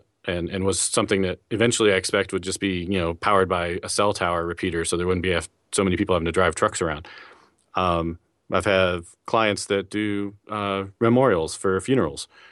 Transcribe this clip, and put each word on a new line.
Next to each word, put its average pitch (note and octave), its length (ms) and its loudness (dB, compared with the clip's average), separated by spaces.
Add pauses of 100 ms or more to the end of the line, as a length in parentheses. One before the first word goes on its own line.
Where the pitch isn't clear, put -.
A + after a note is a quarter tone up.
(260)
and, F2 240 -4
and F#2+ 140 -4
was F#2+ 140 0
something - 440 0
that F2+ 180 -2 (100)
eventually A2+ 420 4
I F#2 40 4
expect F#2+ 380 0
would F#2 80 -2
just F#2 180 -6
be, F#2 240 0
you F#2+ 140 -2
know, E2+ 160 0
powered F#2+ 340 2
by F2 340 -2
a - 60 -10
cell G#2 240 2
tower F2 320 -2
repeater, E2+ 400 -4
so E2+ 140 -2
there F2 80 -2
wouldn't F2+ 160 0
be F#2 100 0
a, E2 100 0 (300)
so G#2 100 2
many F#2 140 2
people F#2+ 180 0
having E2+ 120 0
to E2+ 60 -2
drive F2 220 2
trucks - 280 0
around. D#2+ 260 -4 (640)
Um, E2+ 440 0 (340)
I've F#2 120 0
had F#2 400 2 (220)
clients A2 400 0
that G2 240 -2
do, G2+ 440 -4 (160)
uh, G2+ 340 -2 (140)
memorials A#2 560 4
for F#2+ 260 0
funerals, F2+ 460 -2 (260)